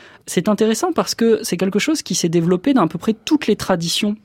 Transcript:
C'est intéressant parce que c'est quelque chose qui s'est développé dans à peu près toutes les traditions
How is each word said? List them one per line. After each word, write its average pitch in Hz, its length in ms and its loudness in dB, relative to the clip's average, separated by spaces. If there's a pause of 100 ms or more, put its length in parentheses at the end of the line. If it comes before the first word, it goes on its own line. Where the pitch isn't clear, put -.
(260)
C'est 175 220 -2
intéressant 220 440 0
parce - 220 -2
que 226 280 2
c'est - 140 -4
quelque 196 220 0
chose 294 240 -2
qui - 120 -4
s'est 175 140 0
développé 175 460 2
dans 220 80 2
à 160 60 2
peu 165 100 -8
près - 140 -2
toutes - 340 -2
les 208 100 2
traditions 190 680 -2